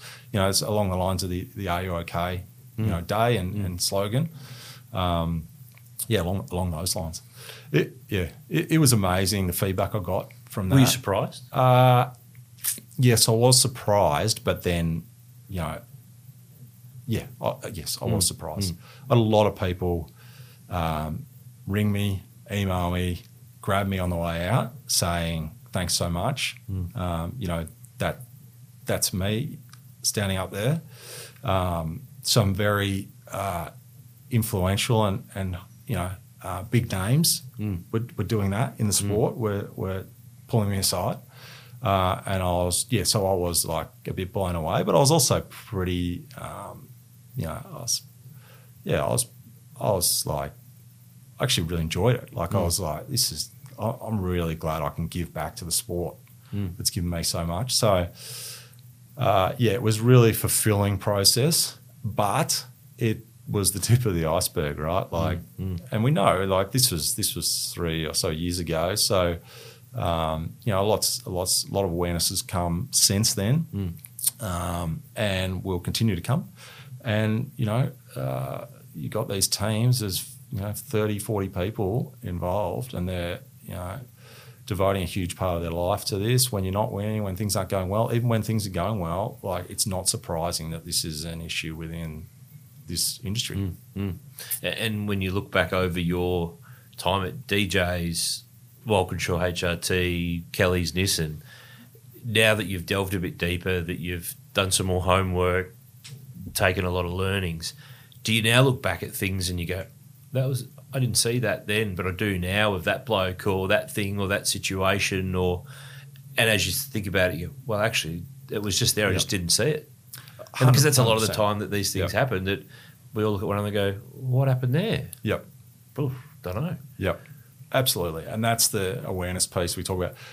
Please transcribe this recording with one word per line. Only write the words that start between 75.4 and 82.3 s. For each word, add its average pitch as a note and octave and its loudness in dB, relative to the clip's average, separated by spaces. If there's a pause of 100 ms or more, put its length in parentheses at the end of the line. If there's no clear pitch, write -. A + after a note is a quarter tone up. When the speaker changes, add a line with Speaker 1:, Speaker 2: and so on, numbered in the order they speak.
Speaker 1:
will F#2 -2
continue G2 0
to E2 -6
come. D3+ -2 (560)
And, A2 0
you A#2+ -2
know, B2 0 (240)
uh, C2 -6 (280)
you D2 -8
got G#2+ -4
these G2 0
teams, A2+ 2
there's, G2 -4 (280)
you G2 -4
know, G#2 -6
thirty, G#2+ -2
forty G2+ -2
people G2 -2
involved, F2+ -4